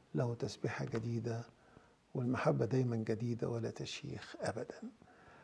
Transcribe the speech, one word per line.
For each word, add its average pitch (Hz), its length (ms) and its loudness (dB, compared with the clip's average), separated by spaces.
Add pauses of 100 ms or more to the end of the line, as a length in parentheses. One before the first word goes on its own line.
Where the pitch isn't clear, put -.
(160)
له 120 180 2
تسبيحة 117 520 -2
جديدة، 117 560 -2 (760)
والمحبة 127 500 4
دايمًا 123 300 4
جديدة 113 540 2
ولا 117 220 0
تشيخ - 680 -8
أبدًا. - 400 -4 (640)